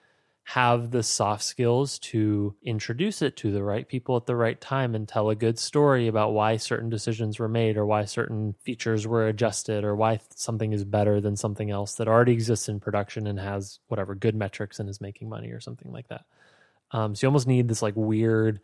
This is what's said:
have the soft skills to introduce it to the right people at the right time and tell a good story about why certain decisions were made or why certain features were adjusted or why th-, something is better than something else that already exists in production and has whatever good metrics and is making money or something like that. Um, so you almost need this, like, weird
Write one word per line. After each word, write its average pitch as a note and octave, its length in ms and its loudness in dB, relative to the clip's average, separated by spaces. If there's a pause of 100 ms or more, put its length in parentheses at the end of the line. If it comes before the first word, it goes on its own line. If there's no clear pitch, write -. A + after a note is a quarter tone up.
(460)
have A#2+ 460 2
the B2 120 0
soft G#2+ 380 0
skills B2+ 580 0
to G#2+ 540 0 (100)
introduce A#2+ 580 -4
it C3+ 160 -2
to G#2+ 120 -4
the G2+ 140 0
right G#2 240 -4
people B2+ 300 -2
at A#2 80 -2
the B2 100 0
right A#2 240 0
time C3 340 -2
and G#2+ 140 -4
tell G#2+ 220 0
a A2 80 2
good A#2 200 0
story C#3 480 4
about A2 280 2
why A2 240 2
certain A#2 320 -4
decisions A2 500 -4
were A2+ 80 -2
made A2 300 2
or G#2 80 0
why G#2+ 180 2
certain G#2+ 580 -4
features A2+ 460 -2
were A2+ 220 2
adjusted G#2+ 560 0
or G#2 100 0
why A2 220 4
th-, - 40 -10 (140)
something A2 380 -2
is G2+ 100 -2
better G#2 380 4
than G2+ 160 0
something G#2 340 -4
else G2+ 240 -4
that A2 140 0
already A#2+ 240 8
exists A2+ 340 0
in G#2 100 -4
production G#2 480 -4
and G2+ 140 -4
has G2 480 -6
whatever G2+ 280 -4
good A2 200 2
metrics G#2 460 -6
and G2+ 80 -6
is G2 100 -12
making G#2 300 -12
money A2 200 -10
or A#2 120 -12
something B2 320 -14
like - 160 -16
that. - 160 -14 (640)
Um, G#2+ 240 -2
so - 100 0
you - 40 4
almost C#3 180 4
need B2 220 4
this, A2+ 120 0
like, G#2 140 0
weird A2 680 2